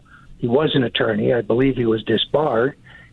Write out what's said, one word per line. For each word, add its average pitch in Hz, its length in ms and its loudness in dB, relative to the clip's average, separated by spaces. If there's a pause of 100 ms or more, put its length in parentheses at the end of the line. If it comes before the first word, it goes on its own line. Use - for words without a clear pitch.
(400)
he - 80 -4
was 135 280 2
an 135 80 2
attorney. 117 500 0
I 120 80 0
believe 127 360 0
he 123 80 -2
was 110 180 0
disbarred. 131 720 0 (380)